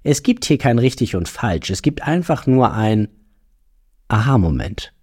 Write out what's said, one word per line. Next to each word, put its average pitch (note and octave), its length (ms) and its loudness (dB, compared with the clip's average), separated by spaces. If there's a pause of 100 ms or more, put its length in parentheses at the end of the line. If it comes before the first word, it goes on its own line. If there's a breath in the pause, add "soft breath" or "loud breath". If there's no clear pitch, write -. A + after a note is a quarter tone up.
es D3 220 0
gibt A#3+ 220 0
hier D3 120 2
kein A#2 220 2
richtig B2 360 0
und E2+ 140 -4
falsch. F#2 400 -4
Es F#2+ 140 -4
gibt - 240 -2
einfach E3 400 -2
nur B2+ 260 4
ein G#2+ 340 0 (1000)
Aha-Moment G2+ 960 0